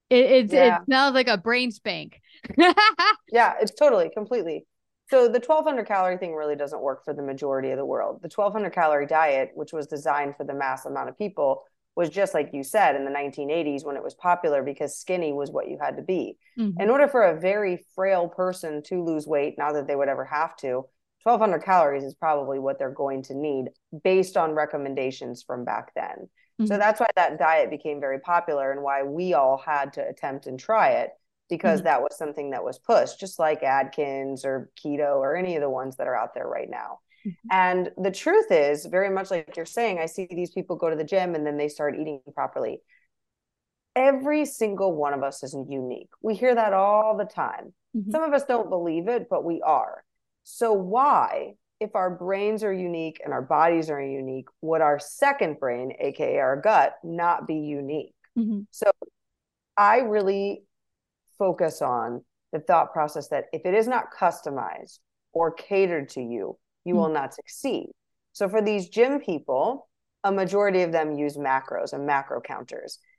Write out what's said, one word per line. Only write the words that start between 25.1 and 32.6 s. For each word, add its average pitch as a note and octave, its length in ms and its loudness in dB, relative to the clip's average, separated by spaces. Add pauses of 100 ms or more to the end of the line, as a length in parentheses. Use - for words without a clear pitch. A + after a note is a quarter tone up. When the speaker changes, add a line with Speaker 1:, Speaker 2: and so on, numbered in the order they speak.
Speaker 2:
from B2 220 -10
back A2+ 300 -6
then. - 340 -10 (320)
So A3 40 2
Speaker 1:
Mm-hmm. G#3 160 0
Speaker 2:
that's G#3+ 200 4
why A#3+ 60 4 (100)
that D#3+ 220 2
diet D#3+ 320 4
became D3 280 -6
very C3+ 220 -4
popular D#3+ 520 -2
and C#3 100 -6
why C#3 220 -2
we E3+ 280 -4
all C3+ 240 4
had C#3+ 380 -4
to C#3 120 -6
attempt C3+ 400 -8
and C3 140 -10
try G#3 300 4
it, A#2+ 200 0 (380)
because E3+ 300 0
Speaker 1:
Mm-hmm. F3 80 -6
Speaker 2:
that D3 160 4
was - 160 -4
something D3 320 -6
that A2 140 -6